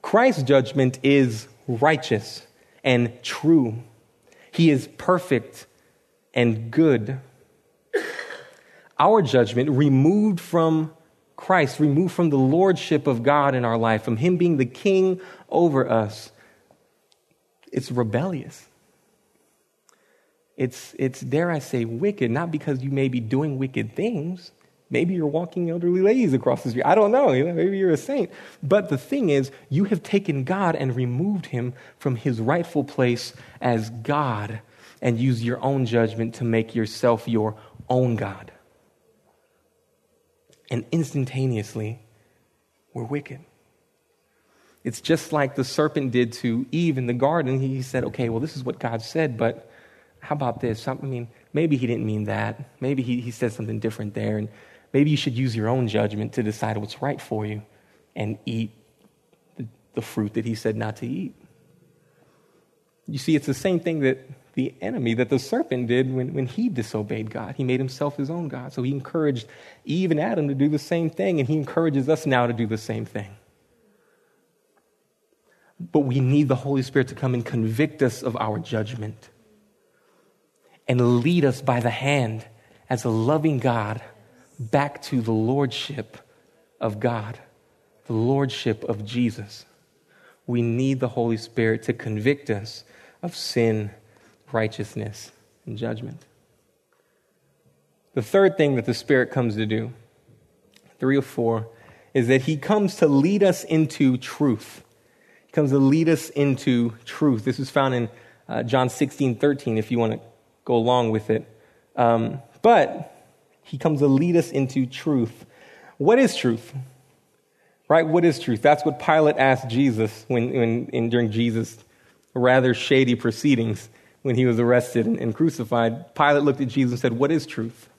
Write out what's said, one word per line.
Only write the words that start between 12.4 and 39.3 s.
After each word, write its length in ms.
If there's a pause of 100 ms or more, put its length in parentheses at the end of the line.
of 160
God 320
in 120
our 120
life, 260
from 140
him 200
being 200
the 80
king 540 (300)
over 380
us, 440 (1400)
it's 200
rebellious. 720 (1900)
It's, 420
it's, 240
dare 300
I 80
say, 260
wicked, 460
not 180
because 320
you 80
may 200
be 100
doing 400
wicked 360
things, 560 (380)
maybe 260
you're 120
walking 420
elderly 320
ladies 320
across 300
the 60
street. 160
I 100
don't 160
know. 220
You 120
know, 80
maybe 240
you're 140
a 60
saint. 340 (320)
But 260
the 80
thing 320
is, 220 (180)
you 160
have 160
taken 440
God 300
and 200
removed 520
him 260 (240)
from 180
his 240
rightful 440
place 500 (260)
as 300
God 720 (400)
and 180
used 240
your 180
own 240
judgment 500
to 100
make 280
yourself 540
your 280 (340)
own 260
God. 360 (2250)